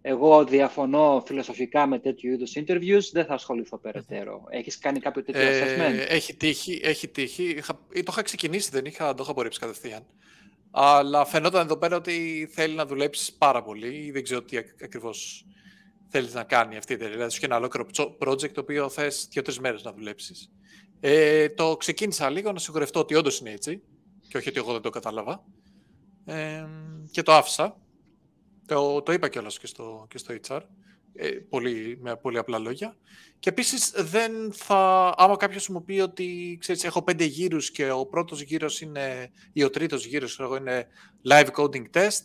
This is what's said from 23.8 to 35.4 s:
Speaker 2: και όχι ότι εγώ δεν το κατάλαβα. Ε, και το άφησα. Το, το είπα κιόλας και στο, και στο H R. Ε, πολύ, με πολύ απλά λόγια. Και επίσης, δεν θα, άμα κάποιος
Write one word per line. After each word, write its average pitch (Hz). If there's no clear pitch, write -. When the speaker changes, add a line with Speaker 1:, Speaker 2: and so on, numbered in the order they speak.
Speaker 2:
και -
όχι 123
ότι 135
εγώ 120
δεν 113
το 117
κατάλαβα. 110
Ε, 156
και 170
το 160
άφησα. 156
Το, 143
το 160
είπα 165
κιόλας 107
και -
στο, 110
και 127
στο 120
H 139
R. -
Ε, 78
πολύ, 117
με 120
πολύ 117
απλά 113
λόγια. 131
Και -
επίσης, 240
δεν 220
θα, 185
άμα 190
κάποιος 196